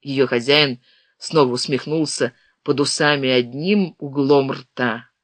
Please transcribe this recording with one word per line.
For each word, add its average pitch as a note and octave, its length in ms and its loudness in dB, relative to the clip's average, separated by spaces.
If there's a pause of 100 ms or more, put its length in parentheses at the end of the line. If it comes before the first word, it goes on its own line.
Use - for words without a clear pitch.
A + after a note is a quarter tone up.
Её C3+ 260 0
хозяин C3 540 2 (360)
снова C#3 360 2
усмехнулся C#3+ 800 -4 (300)
под C3+ 180 -2
усами C#3 480 0
одним D3 680 0
углом C#3 540 2
рта. A#2+ 580 -6 (140)